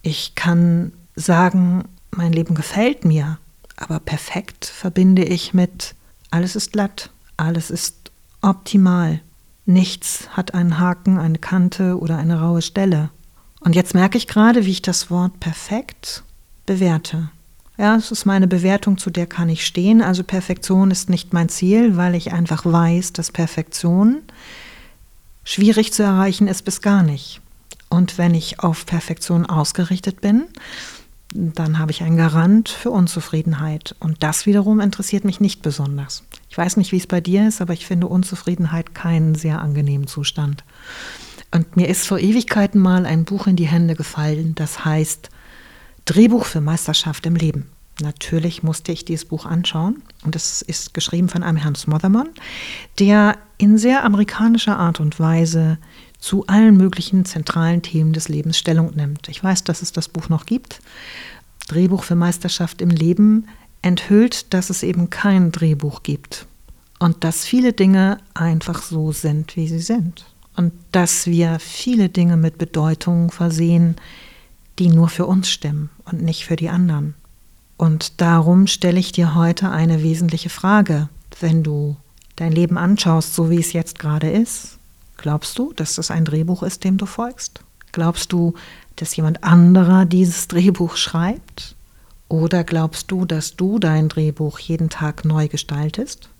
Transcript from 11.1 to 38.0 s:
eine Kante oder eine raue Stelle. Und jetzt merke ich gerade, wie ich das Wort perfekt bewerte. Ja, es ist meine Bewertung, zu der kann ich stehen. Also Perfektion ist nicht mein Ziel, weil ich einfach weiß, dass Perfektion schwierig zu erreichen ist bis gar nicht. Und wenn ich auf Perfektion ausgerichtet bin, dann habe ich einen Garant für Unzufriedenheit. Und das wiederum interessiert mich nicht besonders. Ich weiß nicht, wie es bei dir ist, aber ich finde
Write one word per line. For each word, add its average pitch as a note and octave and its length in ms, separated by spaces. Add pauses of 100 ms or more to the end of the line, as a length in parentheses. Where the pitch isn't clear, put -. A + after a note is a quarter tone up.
eine D#3+ 200
Kante F3+ 600
oder E3 160
eine D#3+ 240
raue E3+ 220
Stelle. F3 480 (500)
Und E3 160
jetzt F3+ 160
merke F#3+ 240
ich A3+ 120
gerade, A3+ 360
wie F#3+ 60
ich F#3 100
das - 300
Wort F3+ 300
perfekt - 840 (420)
bewerte. E3 640 (520)
Ja, G#3 160
es A3 140
ist - 160
meine G3 200
Bewertung, F#3 520
zu - 100
der E3+ 180
kann E3+ 220
ich D#3+ 160
stehen. G#3+ 380
Also F#3 200
Perfektion F#3+ 680
ist - 180
nicht F3+ 240
mein E3+ 160
Ziel, G3+ 480
weil F3 180
ich E3+ 160
einfach E3+ 360
weiß, E3+ 480
dass - 180
Perfektion F3 880 (1200)
schwierig A3 460
zu - 120
erreichen G3 440
ist F#3 200
bis - 160
gar G3+ 200
nicht. C#3+ 380 (480)
Und F3 300
wenn F3 160
ich - 260
auf E3 240
Perfektion E3+ 640
ausgerichtet F3 720
bin, G#3+ 240 (880)
dann D#3+ 460
habe D#3 120
ich D3+ 120
einen E3 160
Garant E3 500
für - 220
Unzufriedenheit. D#3 1080
Und D#3 240
das D#3 220
wiederum G#3 360
interessiert G3+ 440
mich F#3+ 160
nicht G3+ 220
besonders. C#3 600 (280)
Ich - 80
weiß F3 180
nicht, F#3+ 160
wie F#3 60
es F3+ 80
bei F3 160
dir G3 260
ist, G#3 140
aber F3 100
ich E3+ 140
finde F3+ 220